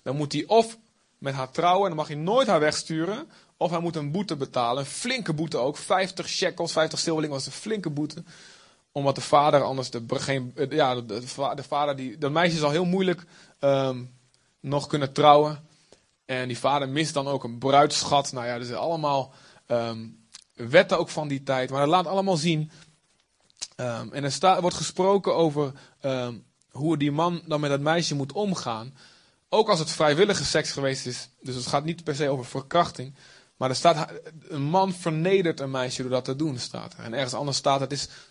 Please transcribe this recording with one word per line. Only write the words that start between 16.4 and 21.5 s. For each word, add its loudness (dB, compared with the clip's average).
die -6
vader 0
mist -2
dan -2
ook -2
een -8
bruidsschat. 4
Nou -6
ja, -4
er -8
zijn -6
allemaal, -2
ehm, -2
wetten 4
ook -2
van -6
die -4
tijd. -2